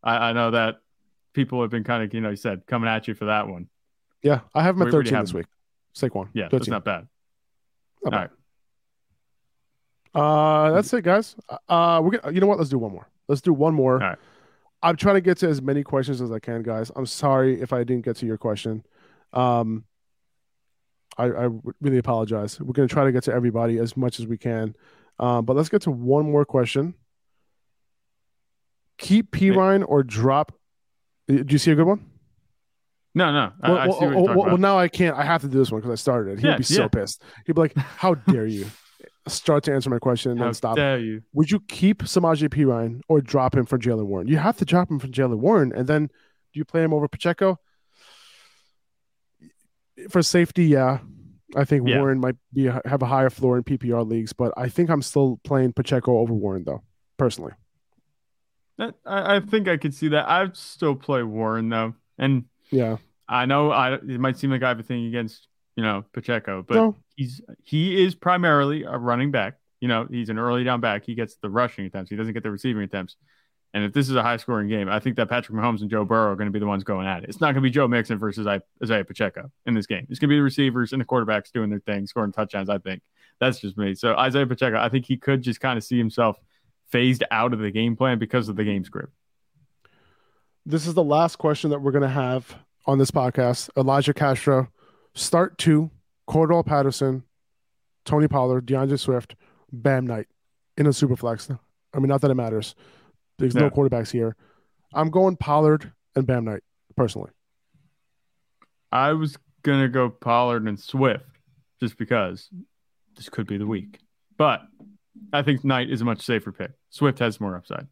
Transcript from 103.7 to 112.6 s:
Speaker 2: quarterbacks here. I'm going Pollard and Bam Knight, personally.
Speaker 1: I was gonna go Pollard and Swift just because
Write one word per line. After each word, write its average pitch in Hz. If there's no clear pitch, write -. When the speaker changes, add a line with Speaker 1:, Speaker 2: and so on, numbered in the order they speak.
Speaker 2:
quarterbacks 127
here. 113
I'm 156
going 185
Pollard 151
and 131
Bam 120
Knight, 104
personally. 107
Speaker 1:
I 135
was 156
gonna 139
go 127
Pollard 120
and 101
Swift 131
just 113
because 101